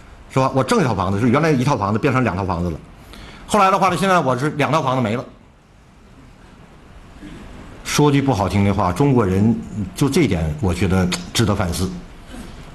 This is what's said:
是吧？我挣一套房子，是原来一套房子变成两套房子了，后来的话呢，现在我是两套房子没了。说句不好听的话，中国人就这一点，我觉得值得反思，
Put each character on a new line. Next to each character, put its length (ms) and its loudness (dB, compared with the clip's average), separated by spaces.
是 100 0
吧？ 140 2
我 80 2
挣 200 2
一 20 2
套 100 0
房 180 0
子， 100 -2
是 80 4
原 120 4
来 100 2
一 120 2
套 140 2
房 160 0
子 60 0
变 140 0
成 100 2
两 120 -2
套 80 -2
房 180 -2
子 80 -2
了， 80 -6
后 140 0
来 120 6
的 80 2
话 80 2
呢， 80 2
现 140 0
在 100 4
我 180 2
是 140 -2
两 200 0
套 100 2
房 140 0
子 60 0
没 140 0
了。 80 -6
说 280 2
句 100 4
不 120 0
好 140 0
听 160 2
的 80 2
话， 200 0
中 200 2
国 140 4
人 340 2
就 120 0
这 140 2
一 60 4
点， 340 -2
我 120 0
觉 140 0
得 200 2
值 120 0
得 100 2
反 180 -2
思， 160 -4